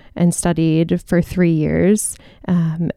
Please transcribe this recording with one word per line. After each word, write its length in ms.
and 180
studied 720
for 160
three 320
years, 640
um, 500